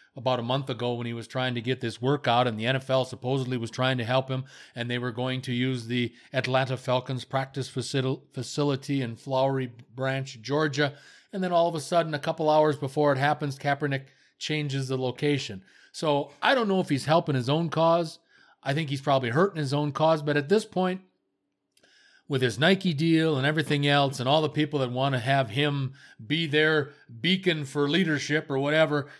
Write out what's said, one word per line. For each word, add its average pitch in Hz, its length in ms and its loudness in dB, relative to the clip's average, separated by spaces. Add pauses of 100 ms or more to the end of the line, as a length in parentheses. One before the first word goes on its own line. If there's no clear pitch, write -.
(160)
about 127 220 0
a 117 60 -4
month 135 260 -2
ago 123 240 -2
when 117 120 -4
he 117 60 -6
was 117 140 -10
trying 127 300 -4
to 120 40 -6
get 127 200 -2
this 117 220 -6
workout 127 440 2
and 110 120 -4
the 110 80 -4
N 131 100 2
F 135 120 -6
L 131 160 2
supposedly 127 520 -4
was 117 140 -6
trying 131 280 0
to 117 60 -4
help 131 240 0
him, 131 160 -4 (320)
and 120 120 -6
they 123 100 -2
were 123 140 -4
going 127 300 -4
to 127 100 -6
use 123 340 -2
the 120 260 -2 (200)
Atlanta 127 440 0
Falcons 127 480 -2
practice 131 440 -6
facil-, 131 520 -2 (120)
facility 139 680 -2
in 113 140 -6
Flowery 131 560 0 (200)
Branch, 131 480 -4
Georgia. 143 540 0 (380)
And 190 100 -4
then 180 100 -2
all 170 160 4
of 165 60 -4
a 156 60 -4
sudden, 160 340 0
a 143 60 -2
couple 160 280 -2
hours 151 280 6
before 143 360 2
it 135 60 0
happens, 143 400 0
Kaepernick 143 480 -2 (300)
changes 139 520 -4
the 131 100 -2
location. 127 640 -2 (300)
So 147 400 -2 (100)
I 247 120 6
don't 233 140 2
know 190 120 2
if - 80 -2
he's 135 160 -2
helping 160 300 2
his 123 160 0
own 165 180 0
cause. 165 500 2 (440)
I 139 120 -2
think 151 160 -2
he's 139 120 -4
probably 135 260 2
hurting 165 300 2
his 139 160 -2
own 147 180 0
cause. 160 300 2
But 147 140 0
at 143 120 0
this 214 160 4
point, 185 380 -2 (1200)
with 131 160 -2
his 113 160 0
Nike 185 360 2
deal 160 420 2
and 131 100 0
everything 147 400 0
else 139 320 2
and 123 80 -4
all 147 140 4
the 156 80 2
people 147 320 -2
that 123 100 -2
want 131 240 0
to 123 40 0
have 131 320 0
him 143 420 -2 (340)
be 160 200 -2
their 151 440 2 (300)
beacon 175 440 0
for 143 240 0
leadership 151 640 0
or 135 80 0
whatever, 147 500 2 (120)